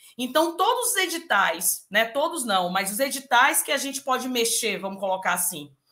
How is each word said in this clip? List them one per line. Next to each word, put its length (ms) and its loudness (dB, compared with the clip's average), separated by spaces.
Então, 400 2
todos 360 2
os 60 -4
editais, 920 0
né, 160 2
todos 400 -2
não, 240 0
mas 220 -2
os 80 -4
editais 640 2
que 80 -2
a 60 2
gente 240 -6
pode 280 -2
mexer, 480 0
vamos 220 -8
colocar 340 0
assim, 400 -6